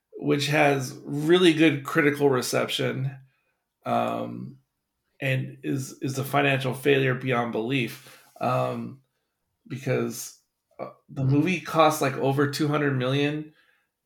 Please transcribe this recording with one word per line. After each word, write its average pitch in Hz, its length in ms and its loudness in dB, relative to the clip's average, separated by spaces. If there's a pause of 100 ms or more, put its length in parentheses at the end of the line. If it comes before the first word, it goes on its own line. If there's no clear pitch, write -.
(180)
which 143 300 0
has 143 580 0
really 160 480 4
good 147 320 4
critical 143 440 2
reception, 127 840 -2 (720)
um, 117 720 -4 (640)
and 131 420 -4
is, 139 380 -6
is 131 160 -6
a 127 60 -4
financial 135 500 0
failure 135 420 2
beyond 123 380 -2
belief, 117 680 -4 (200)
um, 127 580 -4 (680)
because, 120 720 -4 (420)
uh, 135 100 -10 (200)
the 135 140 -4
movie 151 380 2
costs, 156 400 2
like, 135 160 -2
over 135 340 2
two 156 160 -2
hundred 143 300 0
million, 143 560 -2 (520)